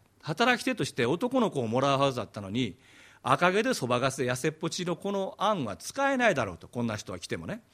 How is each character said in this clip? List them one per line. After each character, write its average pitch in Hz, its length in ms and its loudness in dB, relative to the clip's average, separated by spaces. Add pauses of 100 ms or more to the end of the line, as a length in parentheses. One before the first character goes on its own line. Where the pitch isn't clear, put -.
(220)
働 233 400 2
き - 20 -12
手 262 120 0
と 147 100 0
し - 60 -4
て 117 160 2
男 240 340 0
の 196 80 2
子 139 100 -2
を 117 80 0
も 120 140 2
ら 139 140 4
う 135 40 2
は 139 120 4
ず 123 60 -6
だ 110 60 -4
っ 95 40 -8
た - 120 -12
の 98 120 -8
に、 110 260 -2 (500)
赤 175 240 4
毛 208 120 2
で 254 100 0
そ 127 140 -2
ば 123 120 2
か 131 120 2
す 143 100 -6
で 123 100 2
痩 127 40 0
せ 160 140 -2
っ - 20 2
ぽ 160 180 -6
ち 175 160 -4
の 175 100 0
こ 196 160 -4
の 196 280 -2
ア 196 120 2
ン 165 140 0
は 98 120 -6
使 277 340 -2
え 277 40 2
な 247 140 4
い 175 60 4
だ 120 100 0
ろ 92 80 -6
う 82 60 -12
と、 - 80 -18
こ 120 160 -4
ん 117 40 0
な 107 80 -2
人 - 160 -10
は 92 60 -8
来 - 80 -12
て 110 120 -6
も 80 100 -10
ね。 208 160 -10 (100)